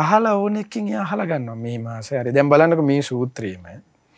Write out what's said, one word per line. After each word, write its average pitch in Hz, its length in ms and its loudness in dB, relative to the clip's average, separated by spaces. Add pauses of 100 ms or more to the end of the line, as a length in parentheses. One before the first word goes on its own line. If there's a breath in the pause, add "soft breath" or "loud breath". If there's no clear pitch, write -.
අහලා 214 320 2
ඕන 202 220 -2
එකකින් 208 300 -8
එයා 214 200 -4
අහලා 208 240 -6
ගන්නවා 123 240 -6
මේ 117 220 -6
මාසේ 113 420 -6
හරි. 120 140 -2
දැන් 143 160 4
බලන්නකෝ 160 420 6
මේ 143 100 2
සූත්‍රයේම 117 640 -6 (520 loud breath)